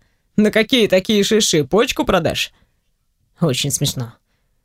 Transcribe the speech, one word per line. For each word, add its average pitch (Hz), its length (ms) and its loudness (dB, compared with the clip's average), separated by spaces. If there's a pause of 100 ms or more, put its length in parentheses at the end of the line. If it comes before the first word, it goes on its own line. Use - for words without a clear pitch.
(360)
"На 214 160 2
какие 220 360 2
такие 202 360 2
шиши? 196 400 2
Почку 247 420 0
продашь?" - 480 -2 (840)
Очень 139 320 -2
смешно. 127 420 -6 (520)